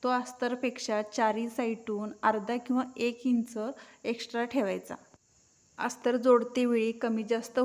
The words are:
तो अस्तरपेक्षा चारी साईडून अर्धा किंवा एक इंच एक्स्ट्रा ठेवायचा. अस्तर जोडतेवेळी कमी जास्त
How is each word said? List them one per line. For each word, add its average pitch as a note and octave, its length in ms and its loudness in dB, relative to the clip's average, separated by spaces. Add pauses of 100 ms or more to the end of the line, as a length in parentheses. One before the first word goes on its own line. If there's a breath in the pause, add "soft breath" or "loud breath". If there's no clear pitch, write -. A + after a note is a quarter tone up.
तो B3 80 2
अस्तरपेक्षा B3 920 -2
चारी A3 460 0
साईडून A3 640 -4 (120)
अर्धा G#3+ 340 2
किंवा B3 260 0 (140)
एक A#3+ 280 -2
इंच A#3 320 0 (460 loud breath)
एक्स्ट्रा A#3 420 -4
ठेवायचा. G#3+ 500 -2 (840)
अस्तर A#3+ 380 -2
जोडतेवेळी A#3+ 760 4
कमी A3+ 300 -2
जास्त A3+ 420 -2